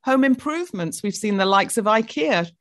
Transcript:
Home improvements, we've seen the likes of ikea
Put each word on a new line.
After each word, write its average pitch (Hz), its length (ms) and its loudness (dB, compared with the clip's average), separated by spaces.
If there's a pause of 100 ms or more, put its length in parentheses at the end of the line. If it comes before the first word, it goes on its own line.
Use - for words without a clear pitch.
Home 262 200 4
improvements, 262 800 -2
we've 202 100 -4
seen 208 220 -2
the 190 100 2
likes 196 320 2
of 208 60 -2
ikea 220 680 0 (100)